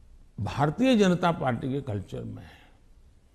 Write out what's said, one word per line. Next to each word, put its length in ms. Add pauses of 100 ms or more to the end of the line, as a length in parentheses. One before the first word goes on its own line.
(400)
भारतीय 560
जनता 360
पार्टी 400
के 80
कल्चर 420
में 280 (840)